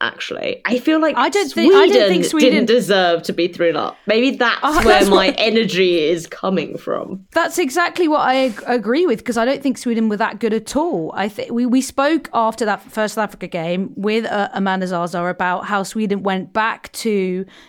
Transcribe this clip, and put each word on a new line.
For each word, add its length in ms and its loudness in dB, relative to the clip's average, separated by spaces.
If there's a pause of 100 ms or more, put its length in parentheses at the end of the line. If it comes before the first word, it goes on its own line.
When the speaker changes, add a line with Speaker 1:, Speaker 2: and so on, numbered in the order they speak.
Speaker 1:
actually. 640 -6
I 140 0
feel 200 2
like 160 2
Speaker 2:
I 140 0
don't 240 -2
think, 220 6
I 120 8
don't 40 4
Speaker 1:
Sweden 180 6
Speaker 2:
think 160 2
Sweden 280 4
Speaker 1:
didn't 160 2
deserve 560 2
to 100 -4
be 140 0
three 220 0
nil 120 -2
up. 240 -6
Maybe 240 4
that's 340 0
Speaker 2:
Uh, 180 2
Speaker 1:
where 160 4
Speaker 2:
that's 120 4
Speaker 1:
my 160 4
Speaker 2:
what 100 0
Speaker 1:
energy 640 2
is 280 0
coming 520 -6
from. 540 -8
Speaker 2:
That's 260 0
exactly 500 0
what 120 2
I 260 2
ag-, 200 -6
agree 380 0
with, 180 0
'cause 140 -4
I 80 0
don't 180 0
think 140 -2
Sweden 320 -2
were 80 -2
that 240 -4
good 140 0
at 200 -6
all. 400 -2
I 140 -4
thi-, 220 -10
we, 160 0
we 160 2
spoke 500 -2
after 320 0
that 180 -2
first 340 -4
South 80 -2
Africa 220 -10
game 480 -4
with, 300 -2
uh, 300 -2
Amanda 320 -2
Zaza 400 -4
about 400 -2
how 160 -2
Sweden 400 -4
went 320 -4
back 380 -4
to 520 -2 (240)